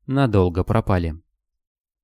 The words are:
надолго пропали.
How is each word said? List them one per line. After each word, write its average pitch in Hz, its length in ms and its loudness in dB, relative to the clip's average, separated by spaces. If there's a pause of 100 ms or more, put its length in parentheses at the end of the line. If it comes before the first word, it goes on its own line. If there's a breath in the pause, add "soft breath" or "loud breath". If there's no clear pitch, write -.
надолго 104 560 0
пропали. 90 580 -2 (840)